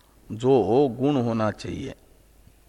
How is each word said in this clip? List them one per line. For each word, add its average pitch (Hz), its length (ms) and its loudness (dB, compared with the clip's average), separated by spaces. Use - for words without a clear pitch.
जो 120 680 2
गुण 135 260 0
होना 113 300 -2
चाहिए - 420 -10